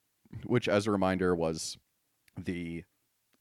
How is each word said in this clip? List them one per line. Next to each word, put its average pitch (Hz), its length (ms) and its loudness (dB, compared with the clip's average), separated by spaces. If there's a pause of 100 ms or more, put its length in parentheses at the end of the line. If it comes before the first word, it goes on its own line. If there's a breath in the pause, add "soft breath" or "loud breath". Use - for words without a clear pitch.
(440)
which, 120 240 2
as 101 200 2
a 107 40 2
reminder, 92 420 2
was 82 440 -2 (600)
the 85 460 -6 (580)